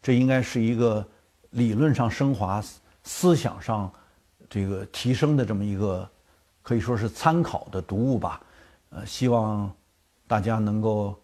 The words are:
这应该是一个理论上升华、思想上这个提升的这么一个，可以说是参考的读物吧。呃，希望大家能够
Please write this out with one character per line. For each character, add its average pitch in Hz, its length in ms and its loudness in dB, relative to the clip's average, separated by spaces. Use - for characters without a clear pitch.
这 131 120 2
应 127 120 4
该 131 140 4
是 123 200 -4
一 113 140 2
个 110 320 0
理 120 240 0
论 143 200 4
上 117 160 0
升 139 240 0
华、 101 300 -2
思 175 320 2
想 - 240 -4
上 104 320 -4
这 98 180 -2
个 98 200 -4
提 - 260 -2
升 147 240 2
的 131 80 4
这 104 100 -2
么 101 80 -2
一 101 140 -2
个， 95 320 -2
可 - 120 -2
以 113 60 2
说 123 160 -2
是 110 140 -2
参 165 320 2
考 - 280 -6
的 95 100 -6
读 90 140 -8
物 120 240 0
吧。 85 220 -6
呃， 101 160 -14
希 127 240 -2
望 107 420 0
大 107 140 2
家 110 180 0
能 107 220 0
够 107 440 0